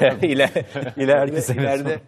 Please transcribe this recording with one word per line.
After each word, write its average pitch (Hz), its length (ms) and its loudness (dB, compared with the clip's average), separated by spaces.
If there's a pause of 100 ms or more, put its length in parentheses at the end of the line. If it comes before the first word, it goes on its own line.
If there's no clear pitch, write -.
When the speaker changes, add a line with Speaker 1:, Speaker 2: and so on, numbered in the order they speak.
Speaker 1:
<laughs> 135 220 2
İler-, 139 420 0 (320)
ileride, 139 400 2
Speaker 2:
İki 147 60 0
sene 127 200 -2
Speaker 1:
ileride, 139 260 0
Speaker 2:
sonra. - 200 -4